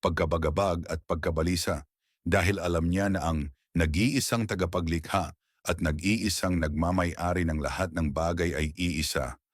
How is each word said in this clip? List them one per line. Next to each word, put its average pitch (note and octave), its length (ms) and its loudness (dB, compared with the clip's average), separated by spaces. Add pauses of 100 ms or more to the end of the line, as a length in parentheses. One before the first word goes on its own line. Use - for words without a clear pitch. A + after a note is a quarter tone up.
pagkabagabag E2 880 0
at D#2+ 180 -4
pagkabalisa D#2+ 800 -2 (400)
dahil F#2 320 4
alam E2+ 300 2
niya G2 240 2
na D2+ 100 -2
ang D2+ 300 -2 (240)
nag-iisang G#2 720 2
tagapaglikha F2 880 -2 (260)
at E2+ 160 0
nag-iisang F2+ 800 0
nagmamay-ari E2+ 880 0
ng D#2 140 0
lahat D#2+ 340 -2
ng D#2+ 160 0
bagay E2 460 0
ay D2+ 180 -2
iisa D2+ 640 -2 (140)